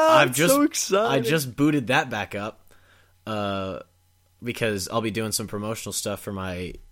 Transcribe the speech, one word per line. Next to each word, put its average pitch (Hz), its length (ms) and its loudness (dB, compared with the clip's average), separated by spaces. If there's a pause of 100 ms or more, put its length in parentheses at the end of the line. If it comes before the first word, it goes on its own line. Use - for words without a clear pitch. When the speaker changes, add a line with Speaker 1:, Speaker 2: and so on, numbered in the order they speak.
(100)
Speaker 1:
I've 302 180 8
Speaker 2:
I'm 127 60 -2
Speaker 1:
just, 165 200 6
Speaker 2:
so 285 80 6
excited. 214 500 2
Speaker 1:
I 139 80 2
just 143 340 0
booted 143 340 2
that 139 220 2
back 104 240 -6
up, 104 380 -10 (540)
uh, 98 540 -4 (640)
because 110 460 -4
I'll 113 140 -2
be 110 100 0
doing 110 200 -2
some 107 140 -4
promotional 104 460 -8
stuff 101 280 -6
for 107 120 -8
my 92 420 -6 (180)